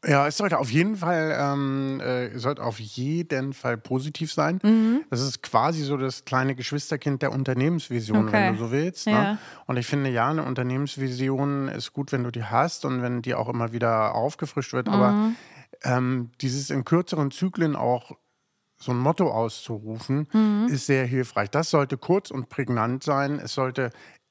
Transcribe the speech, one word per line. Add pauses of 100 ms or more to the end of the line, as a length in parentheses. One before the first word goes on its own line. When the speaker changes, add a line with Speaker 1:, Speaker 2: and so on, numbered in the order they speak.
Speaker 1:
Ja,
es
sollte
auf
jeden
Fall,
ähm,
äh,
sollte
auf
jeden
Fall
positiv
sein.
Speaker 2:
Mhm.
Speaker 1:
Das
ist
quasi
so
das
kleine
Geschwisterkind
der
Unternehmensvision,
Speaker 2:
Okay.
Speaker 1:
wenn
du
so
willst,
ne?
Speaker 2:
Ja. (280)
Speaker 1:
Und
ich
finde,
ja,
eine
Unternehmensvision
ist
gut,
wenn
du
die
hast
und
wenn
die
auch
immer
wieder
aufgefrischt
wird,
aber,
Speaker 2:
Mhm. (480)
Speaker 1:
ähm, (100)
dieses
in
kürzeren
Zyklen
auch (680)
so
ein
Motto
auszurufen,
Speaker 2:
Mhm.
Speaker 1:
ist
sehr
hilfreich.
Das
sollte
kurz
und
prägnant
sein.
Es
sollte (400)